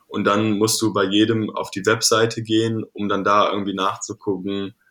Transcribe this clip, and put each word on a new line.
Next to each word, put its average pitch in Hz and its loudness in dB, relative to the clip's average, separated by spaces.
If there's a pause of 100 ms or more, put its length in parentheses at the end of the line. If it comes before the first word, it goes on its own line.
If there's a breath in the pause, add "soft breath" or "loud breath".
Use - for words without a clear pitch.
Und 101 -4
dann 107 2
musst 110 2
du 107 0
bei 98 2
jedem 107 2
auf - -6
die 98 -8
Webseite 113 2
gehen, 110 0
um 101 -4
dann 98 -2
da 101 4
irgendwie 98 -4
nachzugucken, 98 -4 (160)